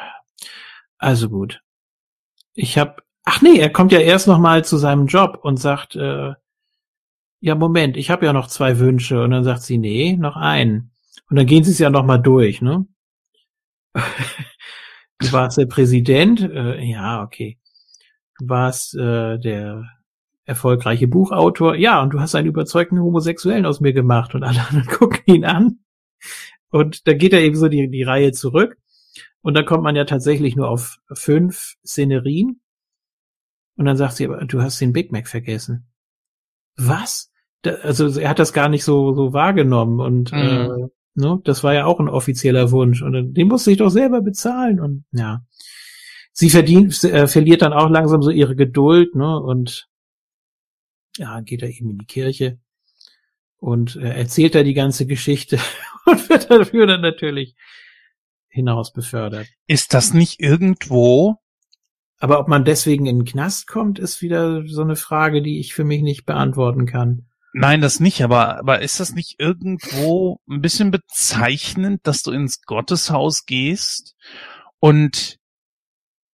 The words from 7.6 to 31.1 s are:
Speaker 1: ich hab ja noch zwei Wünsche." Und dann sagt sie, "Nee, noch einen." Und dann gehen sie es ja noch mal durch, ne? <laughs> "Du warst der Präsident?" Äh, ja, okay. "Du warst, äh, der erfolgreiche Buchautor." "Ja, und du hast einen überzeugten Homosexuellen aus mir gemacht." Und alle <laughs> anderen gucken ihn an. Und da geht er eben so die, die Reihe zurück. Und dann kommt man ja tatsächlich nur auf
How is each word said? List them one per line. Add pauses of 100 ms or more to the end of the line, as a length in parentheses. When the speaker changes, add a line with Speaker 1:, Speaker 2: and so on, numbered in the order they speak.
Speaker 1:
ich
hab
ja
noch
zwei
Wünsche."
Und
dann
sagt
sie,
"Nee,
noch
einen." (380)
Und
dann
gehen
sie
es
ja
noch
mal
durch,
ne? (1080)
<laughs>
"Du
warst
der
Präsident?"
Äh,
ja,
okay. (800)
"Du
warst,
äh,
der (600)
erfolgreiche
Buchautor."
"Ja,
und
du
hast
einen
überzeugten
Homosexuellen
aus
mir
gemacht."
Und
alle
<laughs>
anderen
gucken
ihn
an. (880)
Und
da
geht
er
eben
so
die,
die
Reihe
zurück. (640)
Und
dann
kommt
man
ja
tatsächlich
nur
auf (140)